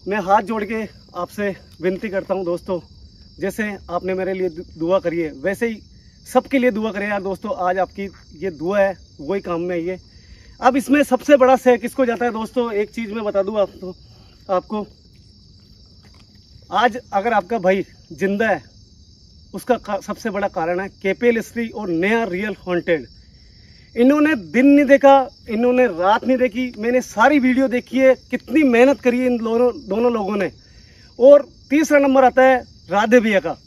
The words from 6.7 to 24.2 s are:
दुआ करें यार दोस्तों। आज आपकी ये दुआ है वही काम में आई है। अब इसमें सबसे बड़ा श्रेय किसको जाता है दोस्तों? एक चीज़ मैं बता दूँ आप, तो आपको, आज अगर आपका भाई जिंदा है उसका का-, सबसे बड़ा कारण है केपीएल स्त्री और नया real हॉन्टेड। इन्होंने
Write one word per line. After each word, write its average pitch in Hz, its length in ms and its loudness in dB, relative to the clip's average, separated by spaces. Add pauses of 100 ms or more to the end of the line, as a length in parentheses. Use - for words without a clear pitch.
दुआ 220 220 -6
करें 202 160 -6
यार 202 140 -4
दोस्तों। 190 380 -6
आज 185 180 0
आपकी 196 300 -6 (280)
ये 170 160 -8
दुआ 170 280 -2
है 196 160 0 (240)
वही 170 200 -6
काम 175 200 -6
में 175 160 -6
आई 165 80 -6
है। 180 140 -8 (600)
अब 247 160 2
इसमें 285 280 0
सबसे 269 320 2
बड़ा 254 200 6
श्रेय 247 220 2
किसको 240 280 -2
जाता 233 180 -4
है 240 80 -2
दोस्तों? 226 400 -6
एक 202 180 -4
चीज़ 226 220 -10
मैं 220 120 -8
बता 202 180 -2
दूँ 214 180 -4
आप, 190 100 0
तो 185 240 -16 (560)
आपको, 208 360 -4 (1900)
आज 220 260 0 (140)
अगर 208 200 -2
आपका 208 280 -2
भाई 185 240 0 (280)
जिंदा 196 360 -2
है 180 140 -2 (920)
उसका 226 220 -2
का-, 202 260 -8
सबसे 208 280 -10
बड़ा 202 200 -4
कारण 175 300 -4
है 196 140 -10
केपीएल 226 480 -2
स्त्री 233 280 -8
और 214 200 -10
नया 202 360 0
real 190 320 -8
हॉन्टेड। 170 480 -4 (880)
इन्होंने 294 400 4